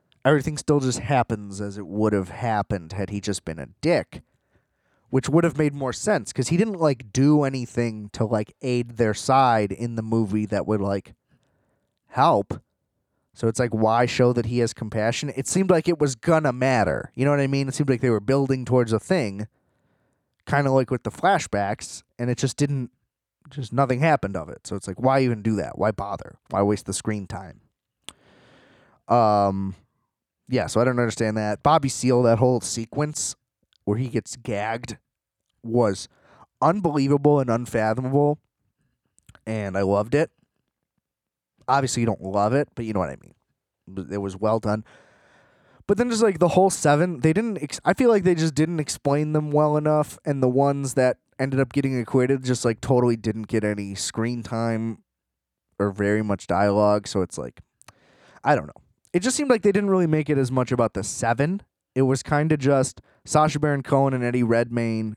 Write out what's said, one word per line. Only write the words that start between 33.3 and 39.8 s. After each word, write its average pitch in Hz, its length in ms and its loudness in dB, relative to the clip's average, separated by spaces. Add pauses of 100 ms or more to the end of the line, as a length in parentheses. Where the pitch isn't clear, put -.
where 104 140 -2
he 127 100 -4
gets 113 260 -6
gagged 113 640 -8 (640)
was 113 460 0 (520)
unbelievable 147 800 2
and 131 100 0
unfathomable, 123 920 0 (1040)
and 104 320 -6
I 98 40 0